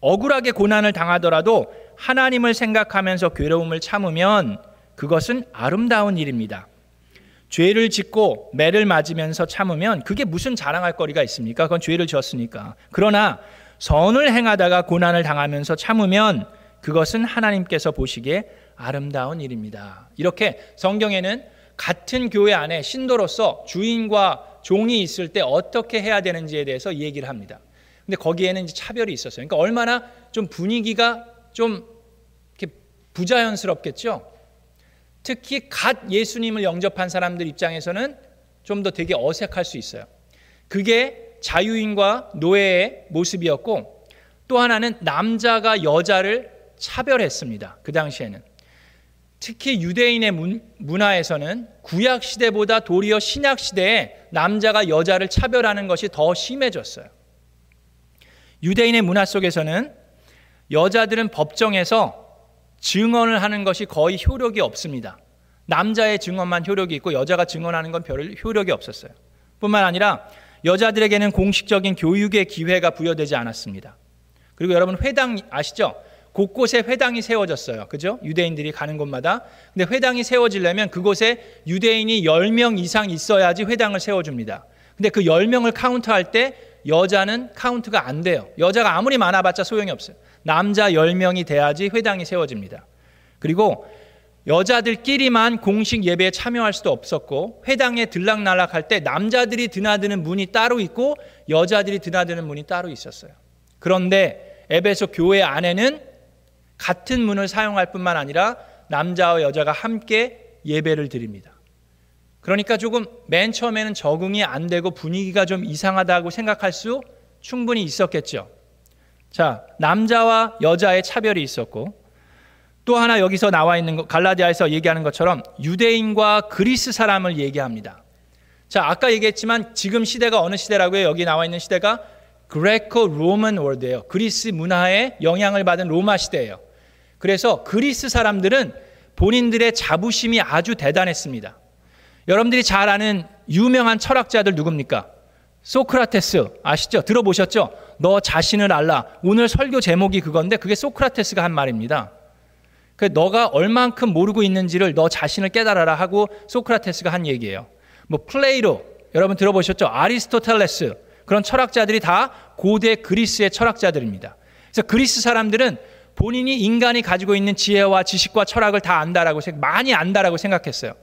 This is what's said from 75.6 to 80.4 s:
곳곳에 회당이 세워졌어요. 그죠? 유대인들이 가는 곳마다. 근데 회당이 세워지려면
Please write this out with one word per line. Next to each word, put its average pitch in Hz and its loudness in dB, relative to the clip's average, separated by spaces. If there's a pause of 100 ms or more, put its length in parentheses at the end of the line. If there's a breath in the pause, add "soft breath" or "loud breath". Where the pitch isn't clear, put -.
곳곳에 233 0
회당이 240 -2
세워졌어요. 160 -4
그죠? 165 -6
유대인들이 156 -4
가는 151 -8
곳마다. 147 -4 (300 loud breath)
근데 185 0
회당이 254 0
세워지려면 208 0